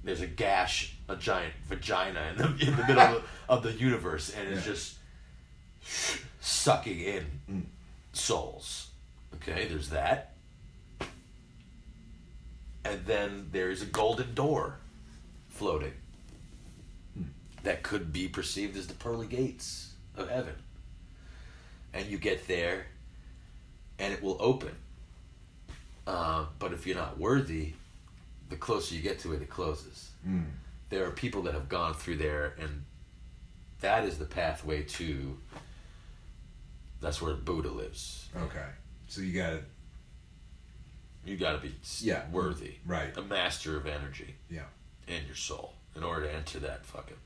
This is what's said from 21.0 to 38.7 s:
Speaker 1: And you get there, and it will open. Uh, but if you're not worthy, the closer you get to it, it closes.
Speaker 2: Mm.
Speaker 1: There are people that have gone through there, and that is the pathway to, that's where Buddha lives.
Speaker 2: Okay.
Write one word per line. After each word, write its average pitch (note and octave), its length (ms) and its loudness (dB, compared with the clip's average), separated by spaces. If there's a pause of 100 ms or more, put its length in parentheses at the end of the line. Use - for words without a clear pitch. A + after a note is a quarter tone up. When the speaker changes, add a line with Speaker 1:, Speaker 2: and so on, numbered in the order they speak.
Speaker 1:
And G2 140 -2
you G2+ 100 -2
get F#2+ 300 2
there, F2+ 400 2 (1120)
and G2 140 2
it F#2 80 -4
will F#2+ 200 2
open. C3 340 6 (1300)
Uh, D#2+ 420 2 (120)
but F#2 140 0
if E2 120 -6
you're F2+ 120 2
not - 200 -2
worthy, D#2+ 560 4 (760)
the F2 80 -6
closer G2 380 0
you D#2+ 60 -2
get G2 180 0
to E2 140 -2
it, C#2+ 80 0
it C2+ 80 -8
closes. D2+ 600 -4 (180)
Speaker 2:
Mm. F2+ 180 4 (440)
Speaker 1:
There F#2+ 180 2
are E2+ 40 -2
people G2+ 320 -2
that E2 100 2
have C#2+ 160 -2
gone E2+ 240 2
through D#2+ 240 -2
there, D2 420 2
and D2 240 -4 (960)
that G#2+ 260 6
is E2+ 120 0
the D#2 80 -2
pathway D#2 580 0
to, C#2 540 -2 (1600)
that's D2+ 220 0
where D#2 140 2
Buddha D2+ 340 0
lives. - 680 -6
Speaker 2:
Okay. E3+ 320 -4 (400)